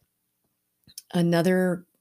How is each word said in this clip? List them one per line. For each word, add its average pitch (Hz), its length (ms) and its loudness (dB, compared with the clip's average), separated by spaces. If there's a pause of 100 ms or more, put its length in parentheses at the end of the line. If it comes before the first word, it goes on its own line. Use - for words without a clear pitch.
(1120)
Another 175 720 0 (160)